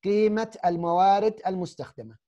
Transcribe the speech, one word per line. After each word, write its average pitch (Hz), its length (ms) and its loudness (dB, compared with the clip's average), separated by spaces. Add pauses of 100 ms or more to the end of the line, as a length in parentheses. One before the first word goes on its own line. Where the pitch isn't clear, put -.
قيمة 214 600 0
الموارد 185 800 2
المستخدمة. 139 680 -10 (100)